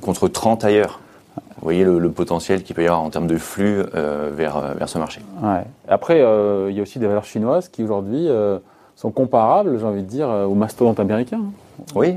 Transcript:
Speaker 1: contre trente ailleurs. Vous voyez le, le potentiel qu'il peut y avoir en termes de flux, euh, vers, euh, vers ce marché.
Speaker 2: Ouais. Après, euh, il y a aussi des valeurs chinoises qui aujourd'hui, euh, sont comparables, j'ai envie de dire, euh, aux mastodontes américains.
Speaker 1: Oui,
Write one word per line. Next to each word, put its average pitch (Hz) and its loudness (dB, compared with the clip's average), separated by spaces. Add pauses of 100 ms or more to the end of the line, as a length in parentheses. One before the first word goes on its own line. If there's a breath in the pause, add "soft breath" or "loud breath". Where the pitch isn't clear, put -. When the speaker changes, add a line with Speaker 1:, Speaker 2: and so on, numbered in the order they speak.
Speaker 1:
contre 92 0
trente 113 0
ailleurs. 104 2 (360 loud breath)
Vous - -14
voyez 85 2
le, 90 6
le 85 2
potentiel 87 -2
qu'il - -10
peut 85 0
y 85 4
avoir 85 2
en 78 -4
termes 80 -2
de 82 0
flux, 101 -2 (120)
euh, 76 -2
vers, 76 -2
euh, 71 -4
vers 76 -6
ce - -6
marché. 78 -6 (220)
Speaker 2:
Ouais. 98 0 (260)
Après, 156 4
euh, 104 4
il 98 -4
y 104 -4
a - -2
aussi 101 -8
des 113 0
valeurs 101 0
chinoises 135 -2
qui - -8
aujourd'hui, 107 -2
euh, 104 0 (380 soft breath)
sont 117 -6
comparables, 131 2
j'ai 110 -2
envie 101 -2
de 95 -8
dire, 131 -2
euh, 104 0
aux 98 0
mastodontes 107 2
américains. 113 0 (540 loud breath)
Speaker 1:
Oui, 127 2